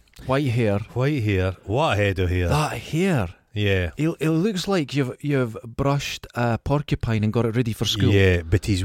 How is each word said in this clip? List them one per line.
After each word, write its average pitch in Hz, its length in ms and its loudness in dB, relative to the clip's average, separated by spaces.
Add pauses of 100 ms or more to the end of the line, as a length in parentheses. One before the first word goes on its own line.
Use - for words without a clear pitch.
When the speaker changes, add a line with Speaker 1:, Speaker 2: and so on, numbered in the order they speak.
(280)
Speaker 1:
White 139 200 0
hair. 110 320 2 (140)
Speaker 2:
White 131 300 0
hair. 95 420 0
What 127 280 0
a - 40 2
head 98 220 0
of 90 100 2
hair. 90 180 2
Speaker 1:
That 147 300 0
hair. 151 520 -2 (280)
Speaker 2:
Yeah. 95 380 0
Speaker 1:
It, 151 140 0 (100)
it 156 120 0
looks 175 360 0
like 170 260 0
you've, 127 280 -2
you've 131 420 0
brushed 139 720 -2
a 120 220 0
porcupine 117 640 -2
and 107 80 2
got 113 140 2
it 110 100 -2
ready 120 160 0
for 107 140 -4
school. 98 260 2
Speaker 2:
Yeah, 95 300 6
but 82 240 0
he's, 95 200 0